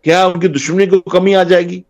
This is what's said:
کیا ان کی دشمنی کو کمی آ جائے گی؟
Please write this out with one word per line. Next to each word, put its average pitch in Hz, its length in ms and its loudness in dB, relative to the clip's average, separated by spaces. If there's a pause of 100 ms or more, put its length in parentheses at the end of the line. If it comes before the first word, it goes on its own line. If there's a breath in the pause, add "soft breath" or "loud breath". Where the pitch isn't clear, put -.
کیا 180 220 2
ان 180 140 -2
کی 175 80 0
دشمنی 160 380 -2
کو 185 140 2
کمی 185 360 0
آ 190 80 4
جائے 175 260 0
گی؟ 180 200 -12